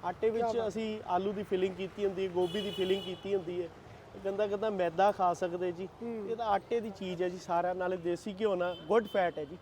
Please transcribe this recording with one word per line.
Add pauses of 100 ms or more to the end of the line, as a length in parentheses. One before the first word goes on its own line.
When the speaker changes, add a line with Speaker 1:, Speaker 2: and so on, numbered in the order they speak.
Speaker 1:
ਆਟੇ
ਵਿੱਚ
Speaker 2:
ਕਿਆ
ਬਾਤ।
Speaker 1:
ਅਸੀਂ
ਆਲੂ
ਦੀ
ਫਿਲਿੰਗ
ਕੀਤੀ
ਹੁੰਦੀ
ਹੈ,
ਗੋਭੀ
ਦੀ
ਫਿਲਿੰਗ
ਕੀਤੀ
ਹੁੰਦੀ
ਹੈ, (560)
ਗੰਦਾ
ਗੰਦਾ
ਮੈਦਾ
ਖਾ
ਸਕਦੇ
ਜੀ। (120)
Speaker 2:
ਹੂੰ।
Speaker 1:
ਇਹ
ਤਾਂ
ਆਟੇ
ਦੀ
ਚੀਜ਼
ਹੈ
ਜੀ
ਸਾਰਾ,
ਨਾਲੇ
ਦੇਸੀ
ਘਿਓ
ਨਾਲ, (100)
ਗੁੱਡ
ਫੈਟ
ਹੈ
ਜੀ।